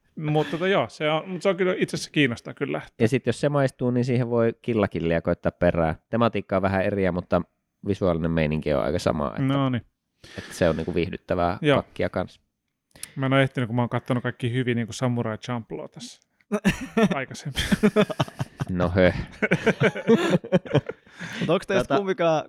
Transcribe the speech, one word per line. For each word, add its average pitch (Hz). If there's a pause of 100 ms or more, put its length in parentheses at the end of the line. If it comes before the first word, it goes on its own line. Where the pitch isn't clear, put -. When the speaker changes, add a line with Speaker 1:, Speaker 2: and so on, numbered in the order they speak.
(160)
Speaker 1:
Mutta 151
tota, 170
joo, 165
se 151
on, 156
mut 180
se 196
on 185
kyllä 185
itse -
asiassa -
kiinnostaa 139
kyllä. 147 (180)
Speaker 2:
Ja 117
sit 123
jos -
se 143
maistuu, 135
niin 123
siihen 123
voi 117
Kill 113
la 98
Killia 82
koittaa 85
perää. 85 (140)
Tematiikka 113
on 92
vähän 95
eriä, 98
mutta 87 (460)
visuaalinen 85
meininki 78
on 62
aika 76
sama, -
että, 52 (120)
Speaker 1:
No 139
niin. 123 (520)
Speaker 2:
että -
se 85
on 78
niinku 80
viihdyttävää 87
Speaker 1:
Joo. 143
Speaker 2:
kakkia -
kans. - (760)
Speaker 1:
Mä 135
en 131
oo 135
ehtinyt, 131
kun 113
mä 123
oon 117
kattonut 123
kaikki 120
hyvin 123
niinku 113
Samurai 117
Champloo 117
tässä - (420)
Speaker 3:
<laughs> 214
Speaker 1:
aikaisemmin. - (1080)
Speaker 2:
No 90
hö. 90 (2250)
Speaker 3:
Mut -
onks 190
teistä 190
Speaker 2:
Tota 139
Speaker 3:
kumpikaan 170